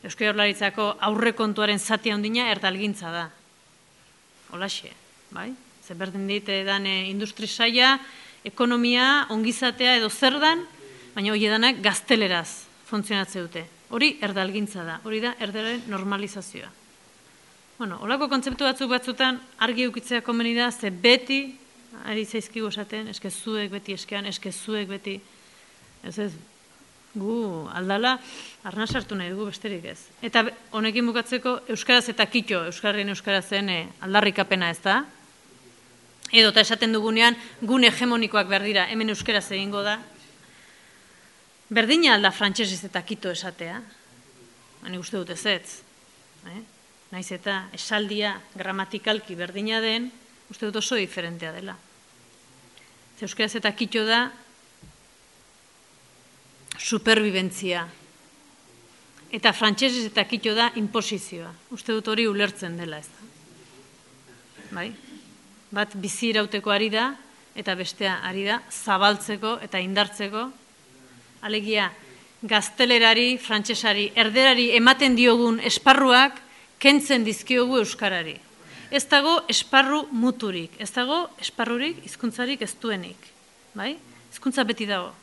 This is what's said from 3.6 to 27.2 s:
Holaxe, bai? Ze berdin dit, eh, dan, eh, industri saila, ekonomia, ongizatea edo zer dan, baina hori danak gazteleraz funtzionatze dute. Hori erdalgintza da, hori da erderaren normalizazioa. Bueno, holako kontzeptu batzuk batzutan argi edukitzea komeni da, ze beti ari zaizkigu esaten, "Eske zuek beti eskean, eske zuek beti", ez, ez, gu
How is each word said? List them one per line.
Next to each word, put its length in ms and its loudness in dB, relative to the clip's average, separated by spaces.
Holaxe, 380 -8
bai? 220 -10
Ze 80 -14
berdin 340 -8
dit, 220 -4
eh, 160 -2
dan, 200 -2
eh, 240 -2
industri 380 -6
saila, 520 4
ekonomia, 840 2
ongizatea 680 2
edo 120 2
zer 300 2
dan, 260 4
baina 180 0
hori 140 2
danak 360 2
gazteleraz 840 0
funtzionatze 560 -4
dute. 200 -10
Hori 220 2
erdalgintza 640 -4
da, 160 -8
hori 160 -6
da 200 -4
erderaren 520 -6
normalizazioa. 760 -8
Bueno, 280 -8
holako 240 -2
kontzeptu 340 -2
batzuk 280 -2
batzutan 480 0
argi 280 0
edukitzea 340 -4
komeni 340 -2
da, 160 0
ze 200 -6
beti 680 2
ari 200 -4
zaizkigu 420 -8
esaten, 400 -8
"Eske 220 -10
zuek 420 -6
beti 220 -10
eskean, 320 -8
eske 260 -10
zuek 360 -6
beti", 320 -10
ez, 160 -12
ez, 120 -4
gu 600 -4